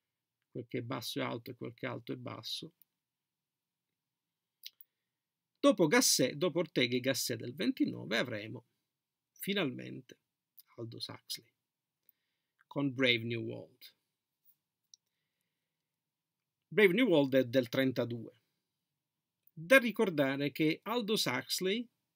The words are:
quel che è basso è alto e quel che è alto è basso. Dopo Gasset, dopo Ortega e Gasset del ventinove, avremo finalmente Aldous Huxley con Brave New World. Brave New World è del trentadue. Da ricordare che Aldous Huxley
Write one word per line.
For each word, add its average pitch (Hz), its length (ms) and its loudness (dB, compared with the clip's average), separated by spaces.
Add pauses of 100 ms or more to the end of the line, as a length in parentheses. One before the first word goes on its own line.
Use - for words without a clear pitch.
(500)
quel 123 180 -10
che 131 100 -6
è 120 40 -6
basso 127 360 -8
è 135 40 -2
alto 127 280 -6
e 123 40 -10
quel 123 180 -12
che - 140 -12
è - 20 -6
alto 120 240 -10
è 131 40 -8
basso. 117 560 -12 (2750)
Dopo 269 280 4
Gasset, 156 480 2
dopo 160 240 -2
Ortega 127 380 0
e 123 40 0
Gasset 123 380 -2
del 123 160 -10
ventinove, 185 640 -2
avremo 110 480 -6 (680)
finalmente 127 840 -6 (580)
Aldous 117 320 -10
Huxley - 440 -16 (1120)
con 143 260 -4
Brave 120 320 2
New 117 180 -4
World. - 520 -12 (2750)
Brave 185 240 8
New 240 160 4
World 143 260 6
è 131 100 6
del 120 240 2
trentadue. 120 640 -2 (1200)
Da 170 260 6
ricordare 147 720 0
che 156 300 0
Aldous 214 420 -2
Huxley 185 640 -4 (280)